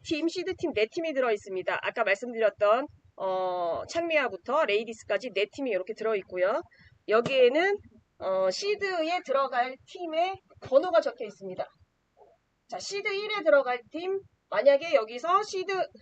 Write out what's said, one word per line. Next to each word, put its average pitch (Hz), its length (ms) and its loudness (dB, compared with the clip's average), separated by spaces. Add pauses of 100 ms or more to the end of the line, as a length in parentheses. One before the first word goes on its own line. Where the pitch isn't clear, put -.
팀, 311 240 -2
시드 359 300 -4
팀 311 160 -4
네 208 140 0
팀이 330 260 -6
들어있습니다. 196 680 -2
아까 208 220 -2
말씀드렸던, 220 840 2 (300)
어, 180 720 -2
창미아부터 294 760 -2
레이디스까지 220 680 -4
네 190 160 0
팀이 269 220 -6
이렇게 190 220 -4
들어있고요. 214 680 -2 (460)
여기에는, 262 680 4 (420)
어, - 320 0
시드에 370 720 -2
들어갈 262 520 0 (100)
팀의 349 480 -2 (240)
번호가 330 400 4
적혀 247 240 -2
있습니다. 190 420 -10 (1000)
자, - 120 -10
시드 403 280 -6
일 415 240 -4
에 403 140 -4
들어갈 262 340 4 (120)
팀, 370 280 -6 (300)
만약에 277 440 4
여기서 247 480 2
시드 392 320 -6 (280)